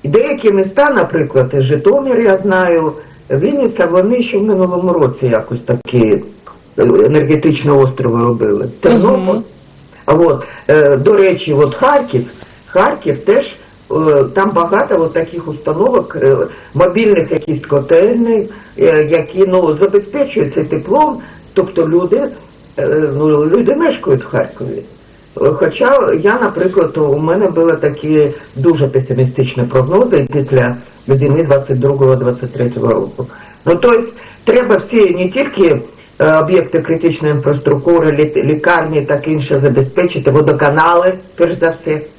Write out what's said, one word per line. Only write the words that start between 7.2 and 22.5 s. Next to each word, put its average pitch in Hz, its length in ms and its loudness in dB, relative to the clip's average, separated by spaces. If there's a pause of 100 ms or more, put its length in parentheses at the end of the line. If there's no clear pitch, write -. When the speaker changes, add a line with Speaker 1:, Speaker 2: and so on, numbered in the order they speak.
Speaker 1:
острови 131 520 2
робили. 110 460 -2 (120)
Тернопіль. 208 360 4 (160)
Speaker 2:
Мгм. 226 100 -2 (640)
Speaker 1:
А 147 80 2
от, 165 280 2 (260)
е, 147 280 4
до 190 200 2
речі, 185 380 2
от 139 200 2
Харків, 277 480 0 (440)
Харків 185 580 -2
теж, 240 300 0 (360)
е, 151 340 2 (100)
там 196 160 0
багато 170 520 0
от 160 100 -2
таких 165 360 -6
установок, 165 760 -4
е, 135 140 2 (380)
мобільних 185 580 2
якісь 151 340 -4
котельних, 220 800 2 (320)
е, 160 260 4
які, 165 440 0
ну, 175 260 2
забезпечуються 202 880 -2
теплом, 233 540 -2 (360)
тобто 170 340 -2
люди, 180 400 0 (500)